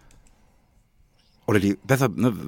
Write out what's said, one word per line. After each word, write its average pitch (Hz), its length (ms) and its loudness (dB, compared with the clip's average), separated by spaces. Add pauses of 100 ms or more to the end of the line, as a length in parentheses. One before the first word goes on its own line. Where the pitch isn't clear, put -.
(1500)
Oder 107 140 2
die, 98 140 2
besser, 131 340 0
ne, 107 240 0 (160)